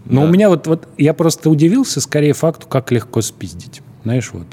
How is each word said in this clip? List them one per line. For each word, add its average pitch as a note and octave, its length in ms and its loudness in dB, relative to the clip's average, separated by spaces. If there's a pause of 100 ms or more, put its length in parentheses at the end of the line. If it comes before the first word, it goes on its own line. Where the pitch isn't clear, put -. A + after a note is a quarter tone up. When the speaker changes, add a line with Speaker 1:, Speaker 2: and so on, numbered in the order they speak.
Speaker 1:
Но B2 160 2
Speaker 2:
Да. D#3 60 2
Speaker 1:
у E3 40 2
меня G3+ 180 4
вот, E3+ 160 0
вот D#3+ 220 -2 (100)
я D3 160 2
просто D#3+ 380 0
удивился E3 500 2
скорее D3 320 0
факту, D#3 340 -2
как - 240 -4
легко A2+ 300 -2
спиздить. - 600 -14 (220)
Знаешь, A#2 300 -4
вот. F2 200 -14